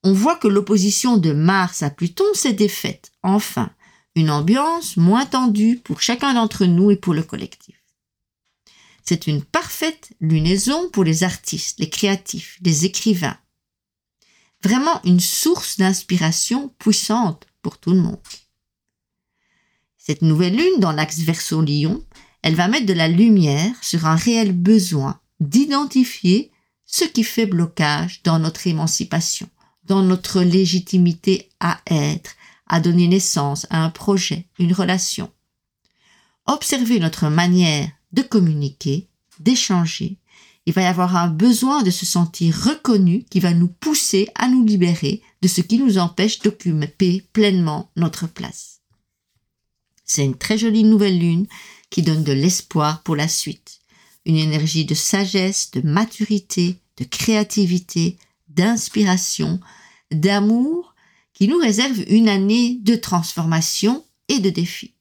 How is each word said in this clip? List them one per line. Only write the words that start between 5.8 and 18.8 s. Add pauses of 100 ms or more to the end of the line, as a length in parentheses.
pour
chacun
d'entre
nous
et
pour
le
collectif. (1300)
C'est
une
parfaite (100)
lunaison
pour
les
artistes,
les
créatifs,
les
écrivains. (1300)
Vraiment
une
source
d'inspiration
puissante (160)
pour
tout
le
monde. (1800)